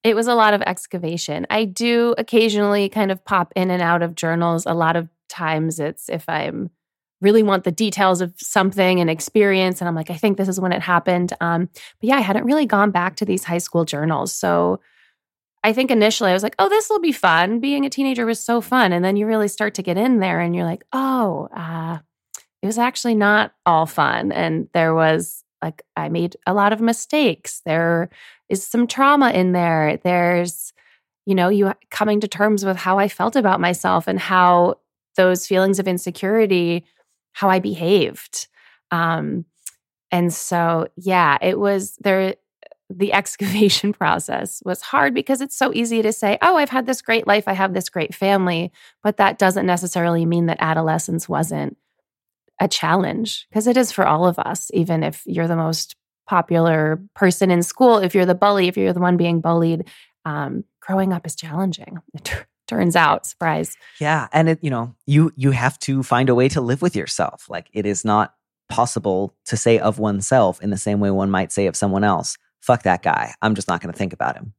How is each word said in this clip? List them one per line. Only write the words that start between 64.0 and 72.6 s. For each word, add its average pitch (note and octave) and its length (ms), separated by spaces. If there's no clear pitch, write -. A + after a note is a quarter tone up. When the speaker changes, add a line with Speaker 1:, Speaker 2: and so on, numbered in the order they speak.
Speaker 2:
Yeah. D3+ 320
And D#3+ 160
it, D#3+ 140
you D3+ 80
know, A#2+ 240
you, D3+ 300
you C3+ 140
have B2+ 300
to C3+ 220
find B2+ 260
a B2+ 60
way B2+ 140
to C#3+ 120
live B2+ 220
with F3+ 140
yourself. - 520
Like, - 240
it G#2 120
is G2+ 200
not G#2+ 300
possible G2 640
to - 120
say A#2 220
of G#2+ 200
oneself G#2 640
in G#2 80
the G2 60
same G#2 220
way G2+ 120
one G2 200
might F#2+ 220
say G2+ 140
of E2+ 100
someone G2 280
else, F#2+ 340